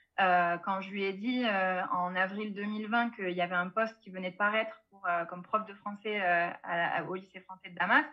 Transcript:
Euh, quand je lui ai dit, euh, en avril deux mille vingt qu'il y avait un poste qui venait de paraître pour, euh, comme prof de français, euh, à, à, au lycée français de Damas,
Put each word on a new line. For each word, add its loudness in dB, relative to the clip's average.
Euh, 6
quand -2
je -8
lui -4
ai 0
dit, -2
euh, 2
en 0
avril -2
deux -6
mille -4
vingt 2
qu'il -4
y 0
avait -2
un 0
poste -2
qui -18
venait -6
de -20
paraître 0
pour, -10
euh, 0
comme -10
prof 0
de -14
français, -4
euh, 4
à, 0
à, -6
au -4
lycée -12
français -18
de -16
Damas, 4